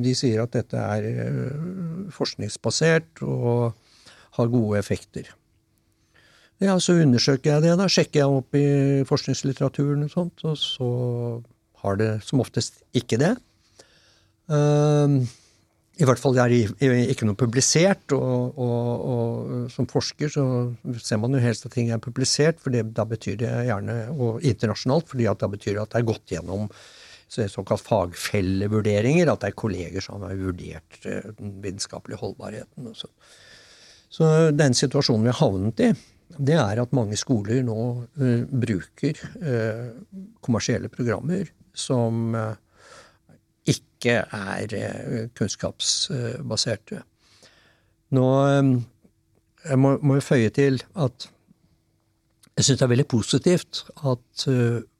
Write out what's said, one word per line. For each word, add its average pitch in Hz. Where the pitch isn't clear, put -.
De 127
sier 113
at 120
dette -
er, 107
eh, 147
forskningsbasert 156
og 120
har 120
gode 110
effekter. -
Ja, 196
så 175
undersøker 135
jeg 151
det 170
da, 196
sjekker -
jeg 143
opp 139
i 139
forskningslitteraturen 143
og 147
sånt, 175
og 156
så 120
har 101
det 110
som -
oftest -
ikke 117
det. 190
Ehm, 147
i 160
hvert 123
fall 127
er 123
det 120
i-, 117
i-, 123
ikke 120
noe 104
publisert, 135
og, 127
og, 120
og 120
som 123
forsker -
så 139
ser 110
man 127
jo 135
helst 120
at -
ting 117
er 117
publisert, 147
for 139
det, 113
da 110
betyr 107
det 117
gjerne, 104
og 117
internasjonalt, 123
fordi 117
at 101
da 107
betyr 104
det 104
at -
det 113
er 117
gått 110
gjennom 90
så -
såkalt -
fagfellevurderinger, 104
at 107
det 101
er -
kolleger 90
som 101
har 95
vurdert, 92
eh, 98
den 101
vitenskapelige 101
holdbarheten 107
og 110
så. -
Så 160
den 147
situasjonen 117
vi 120
har -
havnet 98
i, 233
det 143
er 113
at 123
mange 107
skoler 117
nå, 110
eh, 123
bruker, 117
eh, 117
kommersielle 113
programmer 139
som, 113
eh, 110
ikke -
er, 101
eh, 107
kunnskapsbaserte. -
Nå, 131
eh, 139
jeg 135
må, 139
må 139
jo -
føye 113
til 139
at 135
jeg 107
synes 127
det 139
er 120
veldig 135
positivt -
at, -
eh, 120